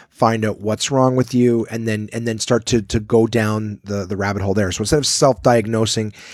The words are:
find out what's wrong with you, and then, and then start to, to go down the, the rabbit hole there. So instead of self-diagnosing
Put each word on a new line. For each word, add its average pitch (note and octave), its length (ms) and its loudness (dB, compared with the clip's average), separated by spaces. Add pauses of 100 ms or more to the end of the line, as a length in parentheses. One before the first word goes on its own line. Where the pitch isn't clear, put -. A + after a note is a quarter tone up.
find A2+ 340 0
out G#2 180 -4
what's G#2+ 280 -4
wrong C3 260 2
with B2+ 200 0
you, A#2+ 340 4
and A2+ 180 -6
then, G#2+ 240 -2
and A#2 160 -6
then A2+ 120 -2
start A#2 280 0
to, A#2+ 140 2
to A2+ 180 -4
go A2 280 4
down G#2+ 560 -2
the, G2+ 220 -4
the F#2+ 120 -6
rabbit G2 240 -2
hole G2 140 0
there. F#2+ 160 2
So - 100 -6
instead A2 160 -2
of C#3 80 -2
self-diagnosing A2+ 1040 0 (220)